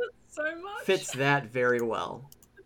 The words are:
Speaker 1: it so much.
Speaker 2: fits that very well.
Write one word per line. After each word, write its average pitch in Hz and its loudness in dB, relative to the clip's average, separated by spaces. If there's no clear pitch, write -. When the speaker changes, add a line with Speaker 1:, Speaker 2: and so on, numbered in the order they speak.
Speaker 1:
it - -18
so 330 -4
much. 403 -10
Speaker 2:
fits - 0
that 139 2
very 123 4
well. 113 -4